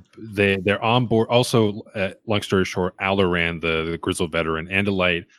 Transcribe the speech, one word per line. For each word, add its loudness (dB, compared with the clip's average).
they, 0
they're -2
on 2
board. 2
Also, 2
uh, -4
long 0
story 2
short, -4
Alaran, 0
the, -2
the -6
grizzled -2
veteran, -2
Andalite, 0